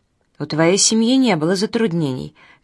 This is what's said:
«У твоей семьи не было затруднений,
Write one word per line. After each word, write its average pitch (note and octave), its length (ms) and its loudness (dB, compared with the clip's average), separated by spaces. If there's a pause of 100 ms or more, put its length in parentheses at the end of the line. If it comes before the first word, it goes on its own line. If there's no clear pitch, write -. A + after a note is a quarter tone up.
(400)
«У D3 60 -6
твоей E3 320 0
семьи A3+ 400 2
не B3 180 2
было E3 220 0
затруднений, E3+ 760 -4 (300)